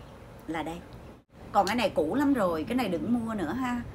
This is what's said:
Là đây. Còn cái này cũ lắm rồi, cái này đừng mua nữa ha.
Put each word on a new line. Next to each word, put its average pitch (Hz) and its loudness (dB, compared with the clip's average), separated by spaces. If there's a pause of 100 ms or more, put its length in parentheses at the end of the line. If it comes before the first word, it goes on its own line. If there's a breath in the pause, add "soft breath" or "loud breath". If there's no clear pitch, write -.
(480)
Là 160 -2
đây. 165 -6 (760)
Còn 196 6
cái 214 2
này 226 2
cũ 165 2
lắm 277 4
rồi, 170 2
cái 240 0
này 254 2
đừng 165 0
mua 226 0
nữa 180 -2
ha. 247 -2 (120)